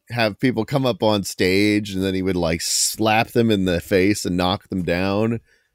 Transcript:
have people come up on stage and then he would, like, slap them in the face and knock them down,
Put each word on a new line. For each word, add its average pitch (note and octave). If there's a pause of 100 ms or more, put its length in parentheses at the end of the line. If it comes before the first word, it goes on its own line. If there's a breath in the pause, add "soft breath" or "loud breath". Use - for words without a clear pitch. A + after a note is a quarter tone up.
(100)
have A2+
people A2+
come C3+
up A2+
on G#2
stage G#2
and F#2
then F#2+
he F#2
would, F#2
like, E2+
slap A2
them A#2
in G2
the E2+
face G2+
and F2+
knock F2+
them F#2+
down, G2 (340)